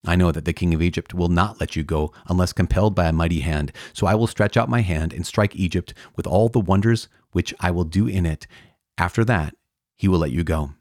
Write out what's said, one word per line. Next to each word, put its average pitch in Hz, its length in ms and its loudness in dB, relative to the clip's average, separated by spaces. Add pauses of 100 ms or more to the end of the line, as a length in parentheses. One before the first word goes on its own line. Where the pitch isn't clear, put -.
I 85 120 0
know 90 160 4
that 76 140 -4
the 82 80 -2
king 87 200 0
of 80 80 0
Egypt 85 320 -2
will 87 160 0
not 87 300 2
let - 160 -4
you 78 80 -2
go 78 280 -2 (140)
unless 90 280 0
compelled 101 420 2
by 87 100 2
a 82 80 2
mighty 82 280 0
hand. 73 300 -2 (220)
So 98 140 -2
I 101 80 2
will 113 100 2
stretch 107 320 -2
out 117 100 0
my 120 140 0
hand 82 320 -2
and 85 140 -8
strike - 280 0
Egypt 90 380 -2 (220)
with - 100 -6
all 107 240 2
the 117 100 2
wonders 101 480 2 (260)
which - 260 -2
I 90 100 0
will 87 140 0
do 92 240 0
in 95 180 0
it. 78 220 -4 (500)
After 90 280 0
that, 87 300 -2 (400)
he - 120 -2
will 92 120 4
let 76 120 0
you 82 120 -2
go. 78 380 -2